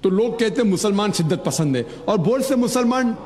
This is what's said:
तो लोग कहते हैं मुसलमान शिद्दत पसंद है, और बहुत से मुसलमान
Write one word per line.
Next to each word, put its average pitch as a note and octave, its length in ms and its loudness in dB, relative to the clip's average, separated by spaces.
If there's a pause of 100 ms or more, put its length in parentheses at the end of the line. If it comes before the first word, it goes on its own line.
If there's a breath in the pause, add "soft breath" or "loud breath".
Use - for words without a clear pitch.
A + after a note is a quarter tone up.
तो G3+ 60 2
लोग A3+ 320 0
कहते A#3 220 0
हैं A3 60 2
मुसलमान G3 440 0
शिद्दत E3 340 0
पसंद C#3+ 300 0
है, A#2 100 -2 (220 loud breath)
और G#3 100 2
बहुत A#3+ 280 0
से C#4 100 2
मुसलमान B3 680 0